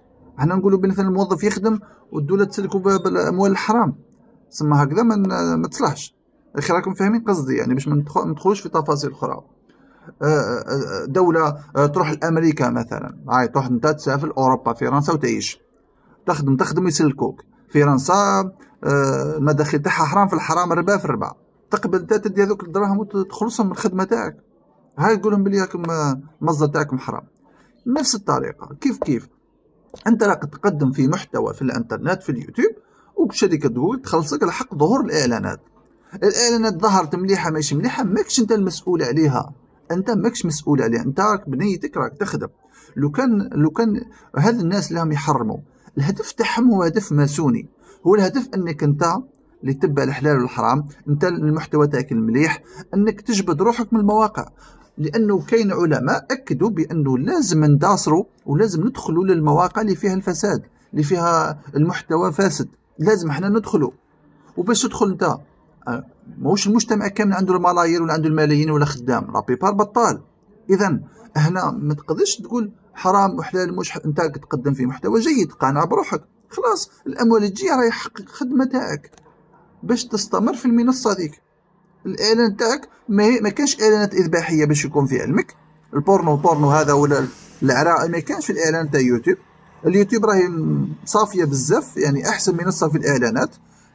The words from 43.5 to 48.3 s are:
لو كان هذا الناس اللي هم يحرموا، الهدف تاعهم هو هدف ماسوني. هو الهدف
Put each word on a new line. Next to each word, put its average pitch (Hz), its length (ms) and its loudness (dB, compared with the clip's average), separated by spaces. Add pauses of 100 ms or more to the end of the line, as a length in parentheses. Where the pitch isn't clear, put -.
لو 151 180 2
كان 220 300 0 (360)
هذا 220 240 2
الناس 175 280 0
اللي 165 140 -4
هم 156 100 0
يحرموا، 147 460 -2 (400)
الهدف 190 340 -2
تاعهم 240 380 2
هو 196 120 4
هدف 170 300 0
ماسوني. 143 560 0 (380)
هو 185 80 6
الهدف 208 400 2